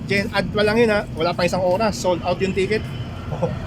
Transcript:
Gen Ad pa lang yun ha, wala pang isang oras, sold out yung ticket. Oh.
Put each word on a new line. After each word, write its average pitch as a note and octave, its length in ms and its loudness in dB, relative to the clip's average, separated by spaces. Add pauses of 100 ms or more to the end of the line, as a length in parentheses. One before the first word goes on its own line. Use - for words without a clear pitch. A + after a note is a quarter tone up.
Gen G3 240 0
Ad G3 240 0
pa G#3 80 0
lang G#3+ 160 4
yun A#3 160 6
ha, G#3 240 0
wala E3+ 160 0
pang F3 160 2
isang F3+ 160 0
oras, F#3+ 320 2
sold F3+ 240 0
out F3+ 160 0
yung F#3+ 160 0
ticket. G3 320 0 (480)
Oh. - 160 -2 (180)